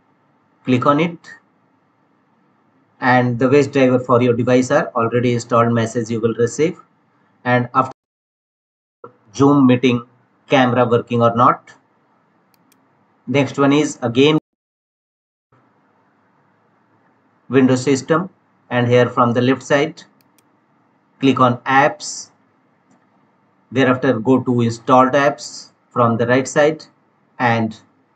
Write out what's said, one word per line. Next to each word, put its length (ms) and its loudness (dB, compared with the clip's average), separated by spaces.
Click 220 0
on 140 2
it. 180 -4
And 380 0
the 100 0
best 220 2
driver 260 2
for 240 0
your 140 2
device 340 0
are 240 -2
already 400 -2
installed 400 0
message 380 -4
you 100 -6
will 140 -2
receive. 440 -2
And 280 -2
after 200 -2
Zoom 300 2
meeting 400 0
camera 380 2
working 360 -2
or 120 2
not. 380 0
Next 320 -4
one 160 2
is 300 -2
again 340 2
Windows 320 2
system, 480 -2
and 180 -2
here 220 2
from 240 0
the 80 -2
left 220 -2
side 400 -2
click 180 2
on 200 2
apps, 680 -4
thereafter 480 0
go 220 0
to 200 -2
installed 520 2
apps 580 -4
from 280 0
the 100 -2
right 180 2
side, 400 0
and 400 -2